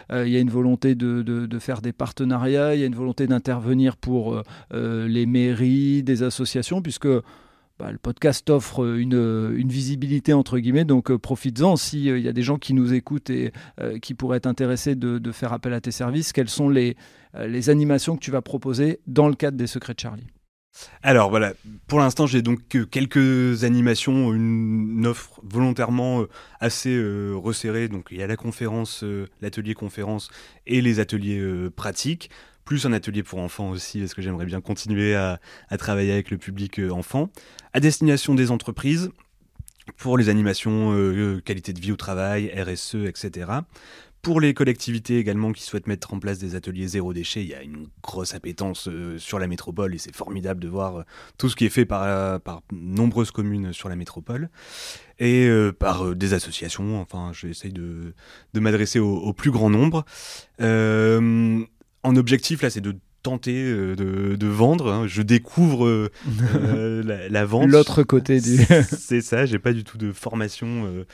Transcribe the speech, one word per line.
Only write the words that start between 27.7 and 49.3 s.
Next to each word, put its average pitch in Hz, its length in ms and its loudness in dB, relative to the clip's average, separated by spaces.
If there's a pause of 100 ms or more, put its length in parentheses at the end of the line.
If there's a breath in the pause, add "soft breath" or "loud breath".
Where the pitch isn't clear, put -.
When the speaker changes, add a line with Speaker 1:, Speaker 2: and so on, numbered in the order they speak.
Speaker 2:
Donc 101 240 -10
il 90 60 -14
y 95 60 -8
a 98 40 -6
la 110 80 -4
conférence, 113 680 -6
euh, 101 220 -6 (160)
l'atelier 104 320 -6
conférence 104 560 -8 (380 loud breath)
et 127 140 2
les 120 180 2
ateliers, 101 400 -2
euh, 92 360 -4
pratiques, 143 540 -8 (340 soft breath)
plus 147 220 -2
un 123 80 2
atelier 104 300 -4
pour 92 160 -10
enfants 92 320 -6
aussi, 92 300 -8
parce 95 120 -8
que - 80 -10
j'aimerais 90 240 -4
bien 90 160 -6
continuer 104 540 0
à, 92 240 -2 (300 loud breath)
à 101 80 -4
travailler 101 340 0
avec 101 180 -2
le 101 80 -4
public, 98 420 -8
euh, 92 120 -2
enfant, 127 400 -4 (420 loud breath)
à 131 60 0
destination 147 560 2
des 127 160 4
entreprises, 139 580 -2 (880)
pour 127 240 0
les 107 100 4
animations, 107 640 2
euh, 98 500 0
qualité 95 300 -8
de 87 60 -12
vie 95 120 -4
au 101 40 -4
travail, 98 600 -4
R 92 140 -4
S - 240 -8
E, 104 140 -4
et 87 80 -8
cetera. 98 500 -8 (580 loud breath)
Pour 165 180 2
les 147 120 4
collectivités 120 640 0
également 107 340 0
qui - 100 -14
souhaitent - 240 -10
mettre 101 260 -6
en 98 60 -6
place 98 200 -6
des 92 160 -8
ateliers 92 320 -8
zéro 90 260 -4
déchet, 87 300 -6
il 90 40 -8
y 76 60 -12
a 67 80 -16
une 76 260 -16 (160)
grosse - 300 -8
appétence, 90 560 -8
euh, 85 280 -10
sur 98 220 -8